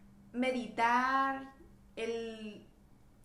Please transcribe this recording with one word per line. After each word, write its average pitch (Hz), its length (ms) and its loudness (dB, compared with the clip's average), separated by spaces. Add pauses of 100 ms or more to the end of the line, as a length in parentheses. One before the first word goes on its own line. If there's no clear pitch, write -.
(320)
meditar, 254 1200 2 (440)
el 226 680 -6 (600)